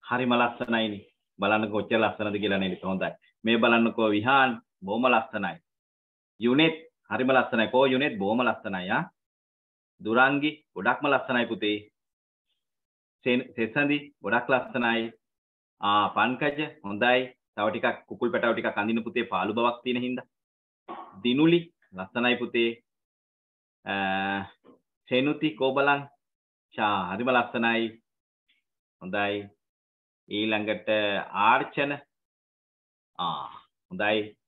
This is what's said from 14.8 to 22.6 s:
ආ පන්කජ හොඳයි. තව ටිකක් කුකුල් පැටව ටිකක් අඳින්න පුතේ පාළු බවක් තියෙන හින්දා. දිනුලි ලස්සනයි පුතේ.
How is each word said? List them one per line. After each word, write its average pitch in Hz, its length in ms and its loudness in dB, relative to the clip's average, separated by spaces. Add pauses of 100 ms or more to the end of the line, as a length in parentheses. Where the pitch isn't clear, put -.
ආ 101 260 4
පන්කජ 127 520 0 (240)
හොඳයි. 123 500 2 (220)
තව 107 140 0
ටිකක් 113 360 -4
කුකුල් 113 260 -4
පැටව 117 220 2
ටිකක් 110 240 -2
අඳින්න 110 260 -2
පුතේ 117 200 -4
පාළු 98 300 -4
බවක් 117 300 0
තියෙන 123 180 -2
හින්දා. 123 260 -8 (920)
දිනුලි 160 520 4 (200)
ලස්සනයි 120 420 -2
පුතේ. 117 520 -2 (1000)